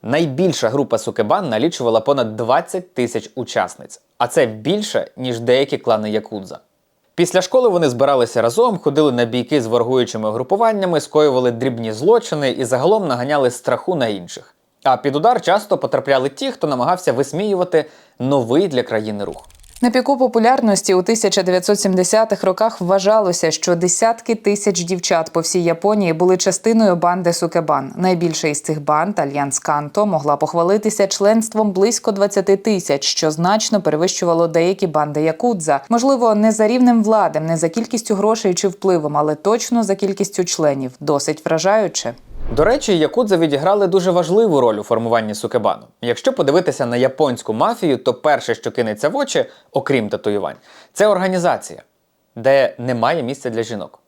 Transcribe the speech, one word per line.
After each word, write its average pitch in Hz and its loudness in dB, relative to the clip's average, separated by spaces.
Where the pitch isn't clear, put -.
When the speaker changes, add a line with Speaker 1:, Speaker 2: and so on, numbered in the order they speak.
Speaker 1:
Найбільша 135 0
група 123 -2
Сукебан 123 -2
налічувала 117 0
понад 117 -2
двадцять 147 -2
тисяч 120 -4
учасниць, - -6
а 123 0
це 143 2
більше, 117 -4
ніж 123 -6
деякі 127 0
клани 107 0
якудза. 104 -6
Після 175 2
школи 254 2
вони 170 2
збиралися 123 2
разом, 202 2
ходили 147 2
на 120 0
бійки 123 -2
з 113 -4
воргуючими 117 0
угрупуваннями, 185 0
скоювали 131 2
дрібні 117 -4
злочини 151 0
і - -2
загалом 160 0
наганяли 127 0
страху 127 -4
на 131 0
інших. 95 -10
А 127 2
під 139 -2
удар 202 2
часто 196 0
потрапляли 135 0
ті, 262 -6
хто - -6
намагався 143 -2
висміювати 175 -2
новий 135 2
для 131 -2
країни 107 -4
рух. 85 -12
Speaker 2:
На 247 2
піку 254 0
популярності 233 2
у 185 2
тисяча 202 0
дев'ятсот 185 0
сімдесятих 196 0
роках 208 0
вважалося, 185 2
що 175 0
десятки 226 0
тисяч 202 0
дівчат 170 -2
по 170 2
всій 170 0
Японії 170 2
були 180 2
частиною 202 2
банди 175 0
Сукебан. 156 -2
Найбільша 170 0
із 147 -2
цих 151 -6
банд, 151 0
Альянс 143 -2
Канто, 151 -2
могла 147 0
похвалитися 196 0
членством 214 2
близько 208 0
двадцяти 196 2
тисяч, 180 0
що - -2
значно 190 0
перевищувало 170 0
деякі 170 0
банди 151 0
якудза. 160 0
Можливо, 233 2
не 214 4
за 214 2
рівнем 240 4
влади, 196 2
не 160 -2
за 165 2
кількістю 226 -4
грошей 208 0
чи 185 -2
впливом, 170 0
але 151 0
точно 226 0
за 196 0
кількістю 190 -4
членів. 139 -2
Досить 147 -2
вражаюче. 165 0
Speaker 1:
До 139 2
речі, 220 2
якудза 190 2
відіграли 165 0
дуже 185 2
важливу 175 2
роль 117 4
у 104 -6
формуванні 113 0
Сукебану. 104 -4
Якщо 120 -2
подивитися 143 0
на 120 -2
японську 123 0
мафію, 160 0
то 123 -2
перше, 135 0
що - -8
кинеться 110 -2
в 208 -6
очі, 269 -2
окрім 123 -2
татуювань, 101 -4
це 208 2
організація, 180 -2
де 131 2
немає 123 -2
місця 131 -8
для 113 -4
жінок. 107 -10